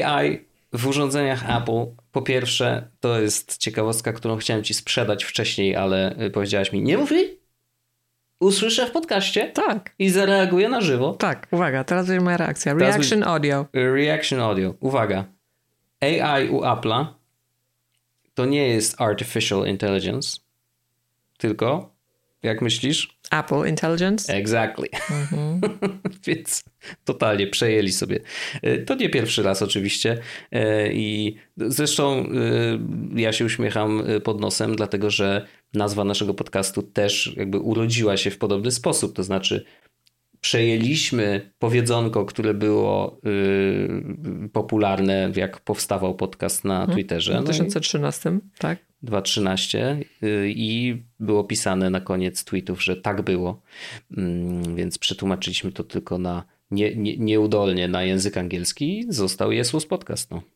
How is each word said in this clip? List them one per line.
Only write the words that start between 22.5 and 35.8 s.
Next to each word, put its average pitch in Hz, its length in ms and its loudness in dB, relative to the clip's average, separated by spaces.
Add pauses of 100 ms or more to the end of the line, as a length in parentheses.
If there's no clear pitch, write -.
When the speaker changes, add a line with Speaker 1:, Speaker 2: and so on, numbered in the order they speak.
Speaker 1:
myślisz? - 540 0 (160)
Speaker 2:
Apple 151 380 0
Intelligence? 170 640 0
Speaker 1:
Exactly. 110 540 -2 (240)
Speaker 2:
Mhm. 147 500 -2 (280)
Speaker 1:
<laughs> - 380 -10
Więc - 360 -4 (420)
totalnie 101 420 2
przejęli 107 440 2
sobie. 92 280 -2 (420)
E, 123 160 2
to - 180 -2
nie 226 140 0
pierwszy 113 340 0
raz 95 180 0
oczywiście. 104 560 0 (340)
E, 107 420 2
i 107 420 0 (220)
zresztą, 139 600 0 (960)
e, 117 60 2
ja 110 120 2
się 120 120 0
uśmiecham, 107 640 0
e, 107 120 2
pod 104 220 -2
nosem, 110 340 0
dlatego 104 340 0
że 101 380 0 (260)
nazwa 104 300 0